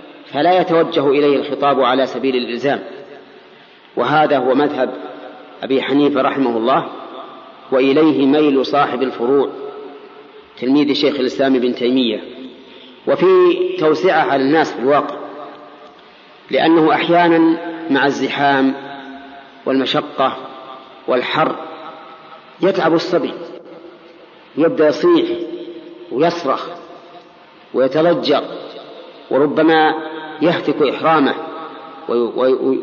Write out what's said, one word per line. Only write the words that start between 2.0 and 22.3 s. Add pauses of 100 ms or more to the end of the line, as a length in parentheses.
سبيل
الإلزام. (1120)
وهذا
هو
مذهب (680)
أبي
حنيفة
رحمه
الله، (840)
وإليه
ميل
صاحب
الفروع (1080)
تلميذ
شيخ
الإسلام
ابن
تيمية، (840)
وفي (520)
توسعة
على
الناس
في
الواقع، (1300)
لأنه
أحيانًا (320)
مع
الزحام (920)
والمشقة (720)
والحر (1040)